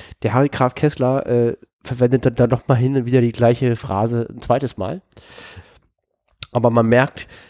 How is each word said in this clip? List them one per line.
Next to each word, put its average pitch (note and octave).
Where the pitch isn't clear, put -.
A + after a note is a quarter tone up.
der G#2+
Harry C#3
Graf B2+
Kessler, C3
äh, A#2+
verwendet B2
dann, A#2+
dann A#2
nochmal A#2
hin C3
und B2+
wieder B2
die A#2+
gleiche A#2+
Phrase A#2
ein -
zweites C3+
Mal. A#2
Aber A#2+
man A#2
merkt, B2